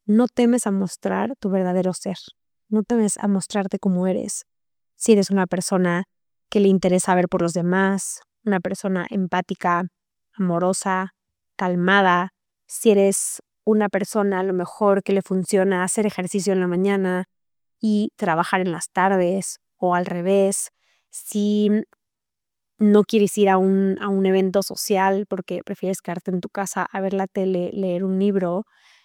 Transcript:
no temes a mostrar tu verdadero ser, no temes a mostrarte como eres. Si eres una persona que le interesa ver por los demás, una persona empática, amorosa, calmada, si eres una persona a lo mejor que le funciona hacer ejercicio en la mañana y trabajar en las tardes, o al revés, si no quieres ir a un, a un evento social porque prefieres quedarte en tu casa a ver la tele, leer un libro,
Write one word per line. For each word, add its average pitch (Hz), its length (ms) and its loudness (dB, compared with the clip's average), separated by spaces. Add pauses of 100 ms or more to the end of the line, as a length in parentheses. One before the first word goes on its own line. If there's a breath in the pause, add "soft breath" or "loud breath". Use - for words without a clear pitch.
no 220 200 4
temes 240 380 0
a 208 60 0
mostrar 196 680 -4
tu 196 120 -4
verdadero 185 420 0
ser, 185 240 -10 (500)
no 214 140 0
temes 214 380 0
a - 80 -2
mostrarte 196 500 -2
como 185 300 0
eres. 190 380 -4 (500)
Si - 160 0
eres 202 180 4
una 196 160 2
persona 180 600 0 (440)
que 214 100 0
le 202 80 6
interesa 185 460 2
ver 180 160 2
por 180 140 0
los 170 100 -2
demás, 185 680 -2 (220)
una 196 160 0
persona 190 520 -4
empática, 180 720 -2 (480)
amorosa, 185 800 -2 (440)
calmada, 180 760 2 (320)
si - 240 0
eres 196 540 2 (200)
una 214 260 2
persona 202 500 -2
a 185 40 -2
lo 190 100 -2
mejor 190 500 0
que 196 100 -2
le 196 80 0
funciona 185 640 0
hacer 208 240 -2
ejercicio 190 440 -4
en 190 100 2
la 180 60 0
mañana 185 580 0 (540)
y 214 360 0
trabajar 175 460 0
en 185 100 -2
las - 180 -8
tardes, 185 720 0 (180)
o 180 160 0
al 180 140 -2
revés, 196 640 0 (400)
si 208 580 0 (1080)
no 208 260 6
quieres 208 340 2
ir 202 120 4
a 190 80 4
un, 190 440 2
a 202 80 -6
un 190 160 0
evento 190 360 2
social 196 640 -2
porque 185 360 -8
prefieres 190 380 -6
quedarte 180 300 -8
en 180 100 -2
tu - 80 -12
casa 190 340 -6
a - 160 -6
ver 190 140 -2
la 190 140 -2
tele, 185 460 -2
leer 185 300 -2
un 190 160 0
libro, 190 460 0 (400 soft breath)